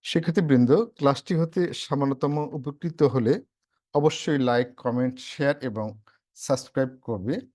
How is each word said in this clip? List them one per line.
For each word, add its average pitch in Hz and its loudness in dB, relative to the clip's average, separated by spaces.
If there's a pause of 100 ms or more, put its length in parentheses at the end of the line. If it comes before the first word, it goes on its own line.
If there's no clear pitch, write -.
শিক্ষার্থীবৃন্দ, 156 2 (260)
ক্লাসটি 139 0
হতে 165 0 (140)
সামান্যতম 143 -2 (240)
উপকৃত 147 -8
হলে 131 2 (600)
অবশ্যই 147 2
লাইক, 123 2 (140)
কমেন্ট, 127 -2
শেয়ার 143 -2
এবং 110 -6 (520)
সাবস্ক্রাইব 135 -2 (120)
করবে। 110 -4 (200)